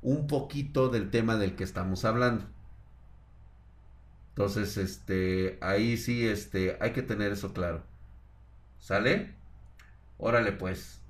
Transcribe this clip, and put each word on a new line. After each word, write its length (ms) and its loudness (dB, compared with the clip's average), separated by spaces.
un 240 2
poquito 640 0
del 200 0
tema 260 4
del 200 2
que 80 -4
estamos 400 -2
hablando. 400 4
Entonces, 460 0
este, 840 0
ahí 360 2
sí, 300 0
este, 540 0
hay 120 0
que 100 -2
tener 300 0
eso 200 -6
claro. 300 -2
¿Sale? 560 2
Órale, 360 4
pues. 580 -6